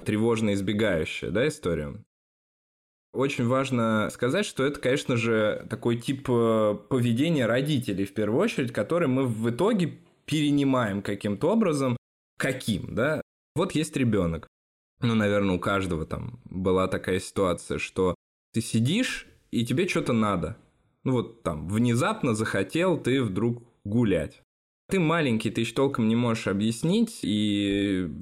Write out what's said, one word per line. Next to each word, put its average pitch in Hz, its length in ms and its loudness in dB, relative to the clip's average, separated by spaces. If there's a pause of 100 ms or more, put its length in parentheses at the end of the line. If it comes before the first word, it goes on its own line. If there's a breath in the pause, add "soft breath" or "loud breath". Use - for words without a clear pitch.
тревожное 110 480 2
избегающая, 98 800 0
да, 117 160 2
история. 80 460 -4 (1200)
Очень 131 340 0
важно 117 640 2
сказать, 160 340 -2
что - 180 -4
это, 143 160 -2
конечно 131 380 0
же, 113 520 0
такой 117 280 0
тип, 131 320 -6
э, 110 480 2 (120)
поведения 127 580 2
родителей, 117 580 0
в - 80 -16
первую 107 300 0
очередь, 143 280 -2
который 151 360 0
мы 131 180 0
в 113 240 -2
итоге 175 480 0 (280)
перенимаем 135 760 2
каким-то 104 500 -2
образом. 147 460 0 (400)
Каким, 110 560 -4
да? 127 280 0 (340)
Вот 180 180 -2
есть 151 240 -2
ребёнок. 98 500 0 (540)
Ну, 117 140 2
наверное, 101 400 4
у 85 40 -2
каждого 90 460 -2
там - 400 -8
была 92 420 2
такая 92 320 -2
ситуация, 87 600 -2
что 92 340 0 (400)
ты 113 80 0
сидишь, 147 640 -2 (240)
и 113 160 -2
тебе 156 220 0
что-то 156 260 0
надо. 101 440 0 (460)
Ну, 131 100 0
вот - 280 -2
там 78 260 -4
внезапно 120 680 2
захотел 117 600 0
ты 127 260 0
вдруг 113 400 -2 (220)
гулять. 101 560 0 (460)
Ты 190 120 0
маленький, 151 500 2
ты 113 120 -2
ещё 117 120 -4
толком 135 340 2
не 113 80 2
можешь 117 320 0
объяснить, 117 760 0
и 101 840 0 (140)